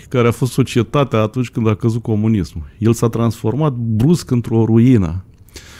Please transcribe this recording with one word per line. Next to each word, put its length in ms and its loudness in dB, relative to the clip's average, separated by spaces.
care 200 2
a 20 4
fost 220 -2
societatea 680 0
atunci 300 -2
când 180 -2
a 60 2
căzut 280 -2
comunismul. 600 -2
El 140 -6
s-a 160 -2
transformat 640 -2
brusc 560 -2
într-o 340 0
ruină. 600 2